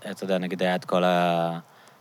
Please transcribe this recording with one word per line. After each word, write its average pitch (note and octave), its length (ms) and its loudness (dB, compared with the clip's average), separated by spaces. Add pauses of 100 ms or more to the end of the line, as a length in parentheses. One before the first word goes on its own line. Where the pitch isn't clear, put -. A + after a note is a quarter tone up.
(100)
אתה G2 140 -10
יודע, F#2+ 140 0
נגיד F2+ 240 -4
היה F2+ 120 2
את F#2 100 -4
כל F2+ 200 2
ה-, E2+ 540 2 (420)